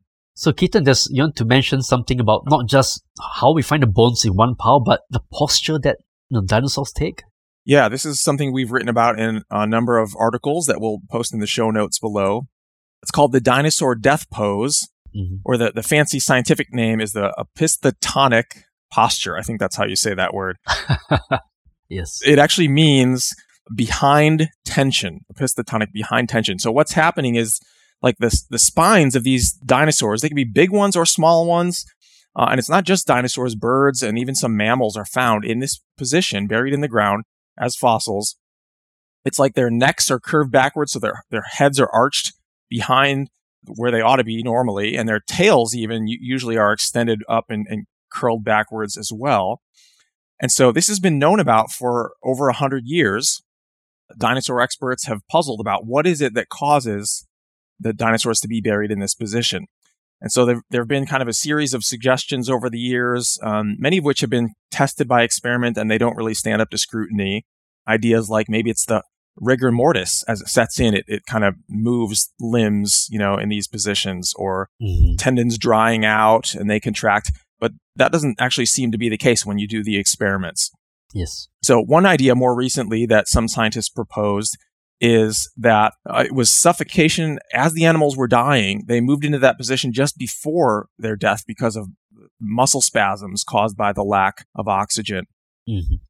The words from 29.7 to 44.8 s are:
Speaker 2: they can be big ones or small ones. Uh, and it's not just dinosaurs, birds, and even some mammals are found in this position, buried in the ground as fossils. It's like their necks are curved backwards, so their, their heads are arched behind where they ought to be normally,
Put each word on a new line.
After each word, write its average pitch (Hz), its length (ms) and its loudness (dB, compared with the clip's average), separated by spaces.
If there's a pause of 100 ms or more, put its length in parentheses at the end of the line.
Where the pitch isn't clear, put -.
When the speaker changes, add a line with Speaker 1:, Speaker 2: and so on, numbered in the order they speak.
Speaker 2:
they 156 80 0
can 151 60 -6
be 139 100 0
big 156 260 4
ones 202 240 2
or 170 100 2
small 165 400 4
ones. 175 400 0 (500)
Uh, 120 140 0
and 131 100 0
it's 120 100 -4
not 175 160 2
just 185 200 0
dinosaurs, 123 500 0
birds, 127 460 0
and 110 160 -2
even 127 180 -4
some 117 200 -2
mammals 110 420 0
are 101 80 -8
found 117 400 0
in 113 140 -2
this 135 220 -6 (160)
position, 127 500 -2
buried 120 260 -2
in 143 80 -2
the 147 60 -4
ground 104 380 0 (340)
as 123 160 -2
fossils. 110 600 0 (880)
It's - 120 -4
like 139 160 2
their 123 160 0
necks 123 400 0
are 131 100 0
curved 151 320 -2
backwards, 139 420 0
so 120 60 -6
their, 104 300 -6
their 110 140 -6
heads 139 360 0
are 131 140 2
arched 123 400 0 (360)
behind 135 580 0 (480)
where 117 160 -2
they 113 100 0
ought 117 140 4
to 127 80 2
be 113 180 -6
normally, 113 540 0